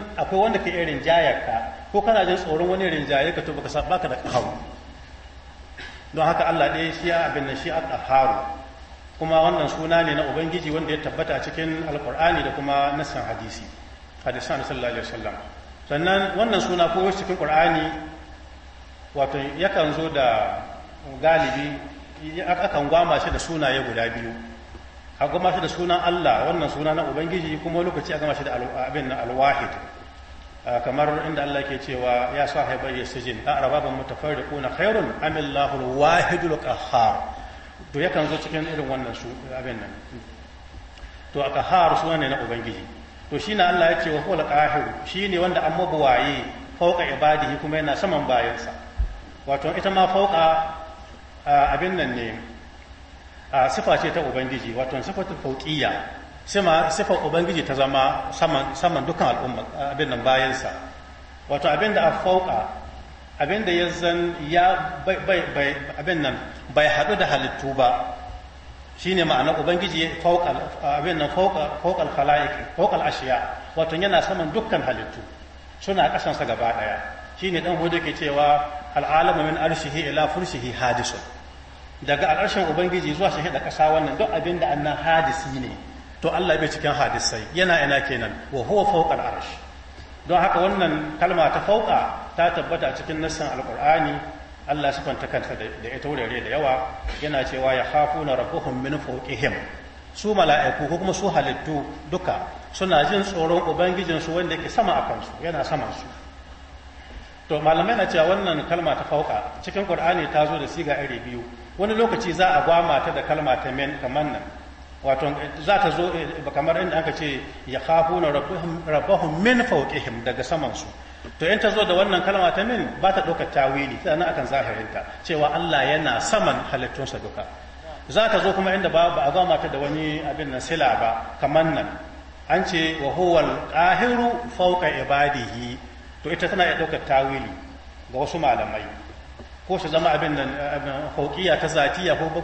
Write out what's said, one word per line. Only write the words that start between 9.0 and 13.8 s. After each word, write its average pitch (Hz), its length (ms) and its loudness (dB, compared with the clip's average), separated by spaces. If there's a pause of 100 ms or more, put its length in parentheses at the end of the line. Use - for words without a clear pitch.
Kuma 160 240 4
wannan 160 260 4
suna 160 340 2
ne 151 120 0
na 151 160 2
Ubangiji 160 400 -2
wanda 156 220 -2
ya 151 100 0
tabbata 156 340 -2
a 123 60 -4
cikin 160 420 -4
Alƙur'ani 147 600 0
da 135 100 -2
kuma 139 420 2
nassan 143 300 -4
hadisi. 107 380 -8 (600)